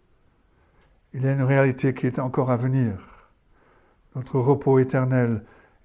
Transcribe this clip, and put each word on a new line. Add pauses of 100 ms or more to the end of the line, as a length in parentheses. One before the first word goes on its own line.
(1120)
Il
y
a
une
réalité
qui
est
encore
à
venir. (1200)
Notre
repos
éternel (420)